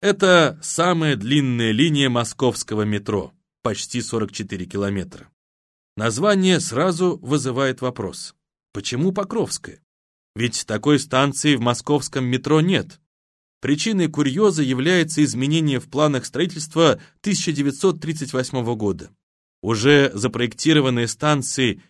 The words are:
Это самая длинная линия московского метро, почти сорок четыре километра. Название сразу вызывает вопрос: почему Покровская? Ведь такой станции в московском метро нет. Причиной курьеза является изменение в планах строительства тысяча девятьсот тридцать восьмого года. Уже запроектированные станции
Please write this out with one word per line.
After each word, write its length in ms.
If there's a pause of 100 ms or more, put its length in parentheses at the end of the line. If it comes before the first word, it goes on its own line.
Это 580
самая 540
длинная 560
линия 400
московского 720
метро, 500 (300)
почти 380
сорок 300
четыре 360
километра. 600 (720)
Название 640
сразу 640
вызывает 580
вопрос: 540 (360)
почему 420
Покровская? 680 (560)
Ведь 320
такой 320
станции 560
в 60
московском 640
метро 360
нет. 380 (600)
Причиной 460
курьеза 540
является 640
изменение 560
в 100
планах 340
строительства 760 (200)
тысяча 300
девятьсот 480
тридцать 320
восьмого 440
года. 340 (540)
Уже 520
запроектированные 920
станции 840